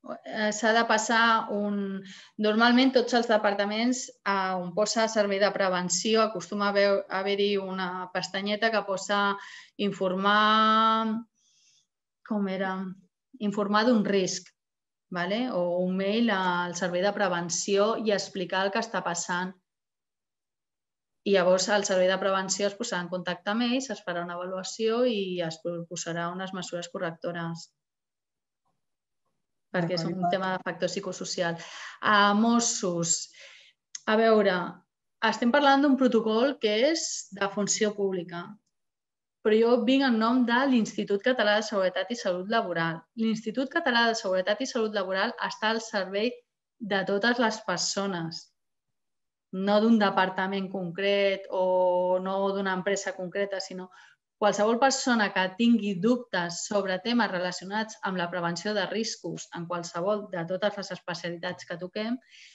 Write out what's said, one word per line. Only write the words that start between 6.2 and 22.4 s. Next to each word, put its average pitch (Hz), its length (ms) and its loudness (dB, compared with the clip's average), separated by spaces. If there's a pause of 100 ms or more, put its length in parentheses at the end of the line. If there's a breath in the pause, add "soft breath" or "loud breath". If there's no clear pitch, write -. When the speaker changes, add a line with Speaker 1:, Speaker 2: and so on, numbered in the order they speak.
Speaker 1:
acostuma 208 460 -2
a 196 60 -2
haver-, 202 340 4
haver-hi 202 480 0
una 190 320 -4 (240)
pestanyeta 208 580 -2
que 202 160 -2
posa 202 360 -2 (560 loud breath)
informar, 220 1500 2 (1000 soft breath)
com 202 240 -2
era? 190 220 -4 (720)
Informar 208 400 2
d'un 226 180 6
risc, 196 440 0 (640)
vale? 185 400 -2
O 180 100 0 (220)
un 185 120 0
mail 208 380 2
al 175 400 0
servei 180 300 -2
de 202 100 2
prevenció 196 840 0
i 214 160 0
explicar 190 540 -2
el 196 80 -2
que 226 80 0
està 190 220 -4
passant. 180 500 -4 (1700)
I 202 80 2
llavors 185 400 4
el 202 100 2
servei 185 220 2
de 190 120 2
prevenció 190 500 -2